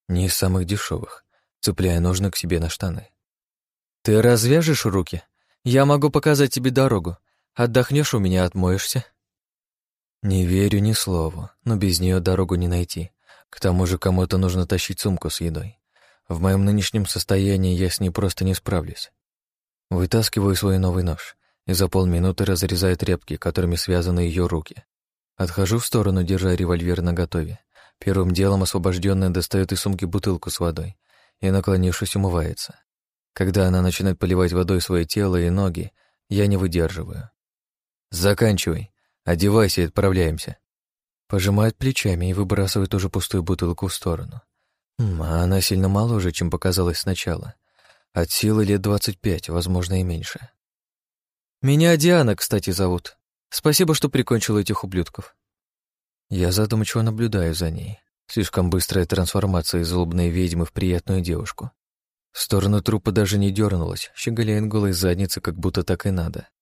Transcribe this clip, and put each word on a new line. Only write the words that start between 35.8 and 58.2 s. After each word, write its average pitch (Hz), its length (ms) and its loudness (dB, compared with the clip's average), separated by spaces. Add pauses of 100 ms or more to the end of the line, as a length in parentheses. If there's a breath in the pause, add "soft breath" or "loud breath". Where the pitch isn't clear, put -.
я 101 180 2
не 101 100 2
выдерживаю. 85 720 -2 (800)
"Заканчивай, 95 840 0 (320)
одевайся 95 560 2
и 85 40 4
отправляемся". 90 720 0 (680)
Пожимает 101 500 2
плечами 92 520 0
и 92 40 0
выбрасывает 98 600 0
уже 95 160 -2
пустую 92 340 -2
бутылку 87 440 -2
в - 60 -6
сторону. - 480 -6 (580)
М, 92 220 -2
а 82 220 0
она 92 180 2
сильно 95 280 0
моложе, 101 420 0
чем 85 180 -2
показалось 87 500 0
сначала. - 560 -6 (580 soft breath)
От 87 160 0
силы 107 360 2
лет 101 160 2
двадцать 101 360 -2
пять, 87 300 -4
возможно, 90 540 0
и - 20 0
меньше. 82 460 -6 (1120)
"Меня 156 340 6
Диана, 151 400 4
кстати, - 360 -2
зовут. 90 460 -2 (320)
Спасибо, 156 460 2
что 143 140 0
прикончила 113 480 0
этих 104 260 -2
ублюдков". 95 500 -6 (960)
Я 90 220 2
задумчиво 107 520 0
наблюдаю 107 500 0
за 85 160 -2
ней. 87 300 -8 (280)